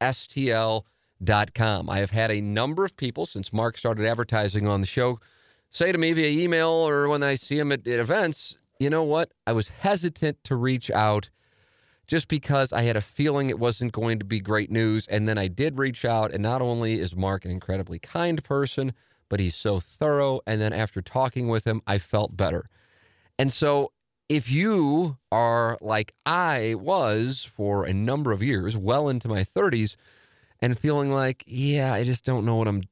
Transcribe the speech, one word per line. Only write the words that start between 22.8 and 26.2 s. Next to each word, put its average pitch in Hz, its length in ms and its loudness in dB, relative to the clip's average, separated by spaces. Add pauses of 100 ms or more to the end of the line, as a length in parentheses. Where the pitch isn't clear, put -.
And 135 140 2
so 143 400 2 (380)
if 139 200 0
you 160 680 2 (160)
are 117 480 2
like 107 340 -2 (120)